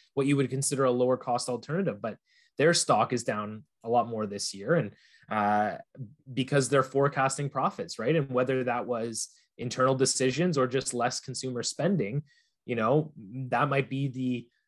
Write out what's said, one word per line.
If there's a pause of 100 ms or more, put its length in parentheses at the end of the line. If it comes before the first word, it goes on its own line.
(160)
what
you
would
consider
a
lower
cost
alternative,
but (400)
their
stock
is
down (200)
a
lot
more
this
year.
And, (360)
uh, (560)
because
they're
forecasting
profits,
right?
And
whether
that
was (280)
internal
decisions
or
just
less
consumer
spending, (420)
you
know, (380)
that
might
be
the (200)